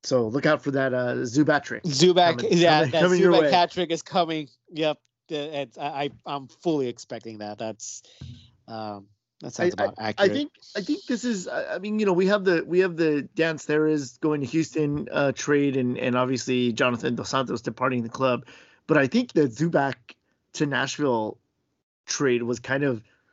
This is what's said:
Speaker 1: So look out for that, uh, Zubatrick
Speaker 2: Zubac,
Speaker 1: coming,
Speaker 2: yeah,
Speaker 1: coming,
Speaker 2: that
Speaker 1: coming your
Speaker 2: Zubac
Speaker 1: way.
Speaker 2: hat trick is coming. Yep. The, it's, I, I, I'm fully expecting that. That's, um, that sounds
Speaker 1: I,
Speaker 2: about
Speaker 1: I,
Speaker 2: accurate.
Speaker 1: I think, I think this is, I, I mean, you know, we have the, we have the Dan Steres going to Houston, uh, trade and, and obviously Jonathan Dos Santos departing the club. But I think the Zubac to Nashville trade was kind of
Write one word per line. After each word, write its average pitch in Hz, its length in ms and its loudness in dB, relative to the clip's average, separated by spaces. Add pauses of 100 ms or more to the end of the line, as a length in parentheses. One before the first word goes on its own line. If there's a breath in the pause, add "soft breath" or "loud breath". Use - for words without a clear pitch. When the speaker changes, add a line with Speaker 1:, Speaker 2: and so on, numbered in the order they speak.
Speaker 1:
So 120 240 0
look 135 180 -2
out 151 160 2
for 143 80 -4
that, 135 240 -2
uh, 123 220 -2
Zubatrick 127 640 0
Speaker 2:
Zubac, 170 560 4
Speaker 1:
coming, - 180 0
Speaker 2:
yeah, 165 220 6
Speaker 1:
coming, 151 140 2
Speaker 2:
that 165 100 2
Speaker 1:
coming 180 180 4
your 185 120 6
Speaker 2:
Zubac 165 100 8
Speaker 1:
way. 147 80 4
Speaker 2:
hat 175 220 4
trick 175 180 -4
is 165 100 -2
coming. 160 480 -2 (240)
Yep. 151 260 -2 (300)
The, 151 320 -8
it's, 123 160 -10
I, 147 100 -8
I, 143 240 -6 (140)
I'm 143 220 -8
fully 143 420 -2
expecting 113 500 -12
that. 104 200 -10
That's, - 460 -12 (640 loud breath)
um, 107 380 -12 (340)
that - 140 -14
sounds 175 220 0
Speaker 1:
I, - 80 0
Speaker 2:
about - 140 -4
Speaker 1:
I, 110 100 -6
Speaker 2:
accurate. 196 220 2
Speaker 1:
I 214 40 -2
think, 294 180 -4 (240)
I 214 40 -6
think 294 260 -6
this 240 180 -4
is, 208 220 -4
I, 127 280 -6
I 175 40 -6
mean, 208 200 -4
you 214 80 2
know, 190 60 4
we 185 160 4
have 202 160 2
the, 175 220 2
we 165 120 2
have 180 180 2
the 151 380 0
Dan 160 240 0
Steres 151 600 0
going 147 200 0
to 135 60 -4
Houston, 147 680 -2
uh, 143 200 2
trade 143 440 2
and, 123 220 0
and 123 180 0
obviously 123 560 0
Jonathan 123 420 0
Dos 107 140 -8
Santos 127 320 -2
departing 127 420 -4
the 117 60 -6
club. 127 380 -2 (400 loud breath)
But 151 100 2
I 139 100 4
think 240 260 -2
the 160 100 4
Zubac 143 520 0 (600)
to 156 100 -2
Nashville 131 720 -2 (720)
trade 123 360 0
was 117 160 -4
kind 135 260 -4
of 120 180 -2 (300)